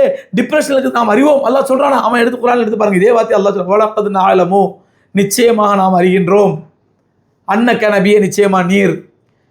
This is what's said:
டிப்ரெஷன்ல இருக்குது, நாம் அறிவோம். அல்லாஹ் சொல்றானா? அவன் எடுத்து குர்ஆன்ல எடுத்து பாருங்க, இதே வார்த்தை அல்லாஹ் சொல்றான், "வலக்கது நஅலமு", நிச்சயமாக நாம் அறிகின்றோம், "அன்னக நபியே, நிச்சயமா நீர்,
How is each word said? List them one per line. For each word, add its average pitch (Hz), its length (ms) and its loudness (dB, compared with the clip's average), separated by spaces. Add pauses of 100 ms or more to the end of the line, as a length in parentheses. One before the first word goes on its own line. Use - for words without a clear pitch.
(360)
டிப்ரெஷன்ல 269 400 -2
இருக்குது, 254 140 -2
நாம் 240 180 -2
அறிவோம். 269 360 2
அல்லாஹ் 262 240 0
சொல்றானா? 277 220 0
அவன் 240 300 -2
எடுத்து 247 180 -2
குர்ஆன்ல 247 200 0
எடுத்து 220 180 -2
பாருங்க, 202 240 0
இதே 226 120 4
வார்த்தை 220 300 0
அல்லாஹ் 196 60 0
சொல்றான், 190 240 -4
"வலக்கது 214 380 -2
நஅலமு", 190 680 0 (340)
நிச்சயமாக 208 600 0
நாம் 190 240 0
அறிகின்றோம், 185 640 0 (840)
"அன்னக 226 440 0
நபியே, 202 420 2
நிச்சயமா 196 340 0
நீர், 190 480 -2 (380)